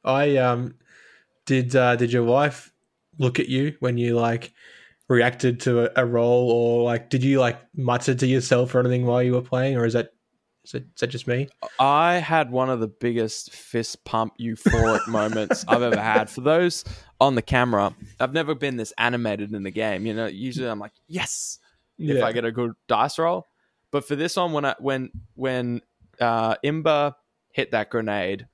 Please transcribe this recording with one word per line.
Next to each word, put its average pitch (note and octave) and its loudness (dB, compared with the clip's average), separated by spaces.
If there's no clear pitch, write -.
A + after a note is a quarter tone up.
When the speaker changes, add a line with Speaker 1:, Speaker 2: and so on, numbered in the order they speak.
Speaker 1:
I, C#3 2
um, B2 0
did, B2+ 2
uh, B2 6
did A#2+ 0
your A#2+ 2
wife C3+ 0
look B2+ 2
at - -2
you C#3 -2
when B2+ 0
you, A#2 0
like, A#2 -2
reacted B2 2
to A#2+ 2
a, C3 2
a B2 2
roll, A#2+ 2
or, A#2 4
like, A#2 -2
did C3 0
you, C3+ 4
like, A#2+ 2
mutter B2 0
to B2+ 0
yourself B2+ 2
or B2 6
anything B2 0
while A#2+ 2
you B2 2
were B2 2
playing, C3 -2
or A#2 2
is A2+ 0
that, A#2 0
is - -18
that, B2+ -8
is - -18
that B2+ 0
just B2+ -8
me? C3 -2
Speaker 2:
I D3+ 4
had D#3 0
one B2+ 0
of B2 -2
the A2 -2
biggest A#2 -4
fist - -8
pump A2+ -2
euphoric A2+ 2
Speaker 1:
<laughs> - -
Speaker 2:
moments A2 -2
I've A#2+ 2
ever A#2+ 0
had. A2 0
For B2+ -12
those E3 0
on C3+ 4
the A2+ 0
camera, A#2+ 0
I've C3 -2
never D#3 -2
been C3 -6
this A2+ -8
animated A2 -2
in G2+ -8
the F#2+ -8
game. G#2 -4
You A2 -4
know, A2+ -4
usually A#2+ -8
I'm G#2+ -6
like, G2+ -14
"Yes," - -8
if C#3+ -2
Speaker 1:
Yeah. B2+ 2
Speaker 2:
I A2+ -2
get A#2 -2
a A#2 -2
good A#2 -4
dice B2 0
roll. E3+ -2
But C#3+ -2
for D3 -4
this D#3+ -4
one, F3 -2
when C#3+ -2
I, C3 -2
when, C3 -4
when, B2+ -4
uh, A2+ 2
Imba D3 0
hit - -4
that G#2+ -2
grenade G#2 -4